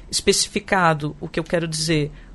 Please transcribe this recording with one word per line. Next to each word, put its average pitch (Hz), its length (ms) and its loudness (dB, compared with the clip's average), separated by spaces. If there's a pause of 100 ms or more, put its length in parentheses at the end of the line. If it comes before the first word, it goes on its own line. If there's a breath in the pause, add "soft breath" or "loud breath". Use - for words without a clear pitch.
(100)
especificado 160 1080 2
o 165 80 -10
que - 100 -4
eu 165 60 -2
quero 170 240 0
dizer 156 420 0 (240 loud breath)